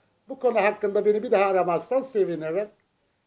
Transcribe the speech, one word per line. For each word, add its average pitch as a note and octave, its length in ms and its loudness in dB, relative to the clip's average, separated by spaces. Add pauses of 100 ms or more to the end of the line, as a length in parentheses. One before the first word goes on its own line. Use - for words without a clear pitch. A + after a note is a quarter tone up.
(280)
Bu C4+ 100 -12
konu A#3 180 2
hakkında G#3 480 0
beni G#3 180 2
bir B3 80 -4
daha G3+ 140 4
aramazsan F#3 560 0
sevinirim. F3+ 680 -4 (580)